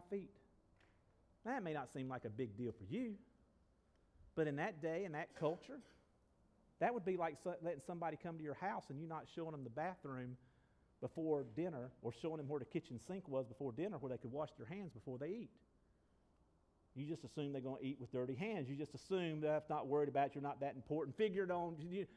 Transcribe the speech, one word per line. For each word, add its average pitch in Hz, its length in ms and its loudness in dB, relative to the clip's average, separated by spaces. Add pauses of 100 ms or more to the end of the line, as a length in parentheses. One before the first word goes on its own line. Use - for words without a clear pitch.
feet." 196 200 -2 (1120)
Now, 233 100 -2
that 247 100 0
may 160 100 0
not 139 180 -2
seem 131 160 -2
like 127 160 -2
a 113 60 -2
big 107 260 -2
deal 117 160 0
for 101 140 -10
you, 208 300 -2 (1200)
but 160 120 4
in 143 100 2
that 165 240 0
day, 165 220 2
in 175 80 -4
that 151 240 -6
culture, 170 440 0 (1000)
that 220 140 8
would 220 100 0
be 185 140 4
like 165 260 4
so-, 175 180 0
letting 165 240 0
somebody 170 300 0
come 165 220 -6
to 156 60 -4
your 147 100 -2
house 196 360 -2
and 139 120 -4
you 165 60 -6
not 160 180 -4 (100)
showing 160 160 -2
them 139 140 -6
the 117 60 -4
bathroom 131 680 -2 (640)
before 151 420 4 (120)
dinner 147 340 0 (120)
or 117 120 0
showing 160 240 0
them 143 100 -2
where 143 120 2
the 120 60 -2
kitchen 135 320 -2 (100)
sink 190 200 -4
was 135 180 2
before 120 280 -2
dinner 170 240 0
where 131 140 -4
they 120 60 0
could 120 140 -6
wash 147 260 -2
their 117 100 -8
hands 185 260 -6
before 123 240 -6
they 147 120 -2
eat. 220 200 -4 (1400)
You 135 120 -6
just 151 180 -4
assume 143 300 -2
they're 131 80 0
gonna 131 200 -2
eat 135 200 -2
with 120 100 -8
dirty 127 240 2
hands. 170 340 0
You 139 60 -2
just 147 180 -2
assume 170 460 0
that, 151 80 4
"That's 151 220 4
not 147 180 0
worried 143 220 6
about, 135 260 4
you're 139 60 -2
not 139 180 -2
that 139 160 0
important. 147 400 0
Figure 202 300 4
it 180 40 -2
on, 170 300 2
you, 175 260 -2 (120)